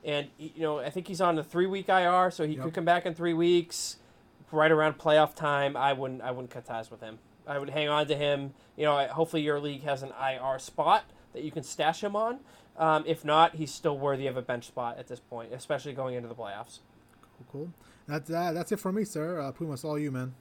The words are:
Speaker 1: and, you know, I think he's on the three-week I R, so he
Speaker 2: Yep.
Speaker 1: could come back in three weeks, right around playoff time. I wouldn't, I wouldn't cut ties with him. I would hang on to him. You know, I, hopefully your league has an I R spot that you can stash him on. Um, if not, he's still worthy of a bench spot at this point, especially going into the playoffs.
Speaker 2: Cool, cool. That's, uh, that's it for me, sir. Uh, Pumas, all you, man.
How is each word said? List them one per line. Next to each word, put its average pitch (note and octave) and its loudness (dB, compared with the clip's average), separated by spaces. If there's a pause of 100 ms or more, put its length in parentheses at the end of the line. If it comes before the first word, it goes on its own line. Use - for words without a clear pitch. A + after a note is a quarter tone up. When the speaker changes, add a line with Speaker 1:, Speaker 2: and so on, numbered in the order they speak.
Speaker 1:
and, C#3+ -2 (100)
you D#3 -12
know, D3+ 0
I C3+ -4
think F3+ -8
he's F3+ -6
on F3 4
the D#3 -2
three-week F#3+ 0
I F#3 6
R, F3+ 4
so E3 -4
he D#3 -2
Speaker 2:
Yep. D#3+ -6
Speaker 1:
could D#3+ -4
come F3 -2
back F3 4
in E3+ -2
three E3+ 0
weeks, E3+ 2 (540)
right D#3 6
around D#3 4
playoff D3+ 6
time. C#3+ 0
I C#3 2
wouldn't, C3 -4
I B2 -6
wouldn't B2+ -10
cut A#2+ -12
ties A2+ -8
with A2+ -18
him. A2 -14 (280)
I C#3+ -4
would C#3 -6
hang D3+ 0
on D3+ 2
to D3 2
him. C#3+ -2 (220)
You D3+ -2
know, D3 4
I, C#3 2
hopefully D#3+ 0
your D3 0
league C#3+ -6
has C#3 -2
an C3+ -10
I C3+ -2
R C3 -4
spot E3+ 2 (280)
that C#3 -8
you D3+ -6
can D3+ -6
stash D3+ 0
him G#3 -2
on. A#3 -2 (360)
Um, D#3 4
if D#3+ -2
not, D#3+ 6
he's D#3 -6
still D3 -2
worthy C#3 0
of B2+ -4
a B2+ -4
bench A#2+ -6
spot A#2+ -6
at B2+ -14
this B2 -12
point, A#2 -12
especially C#3 -6
going C3 -6
into A#2+ -8
the A2+ -12
playoffs. G#2+ -12 (420)
Speaker 2:
Cool, - -20
cool. D3+ -10 (380)
That's, D3 -6
uh, E3+ 0
that's E3+ -4
it G3+ -4
for F#3+ -2
me, A3 0
sir. E3 -6
Uh, C#3 -6
Pumas, D3+ -8
all D3+ -2
you, D3 -2
man. B2+ -6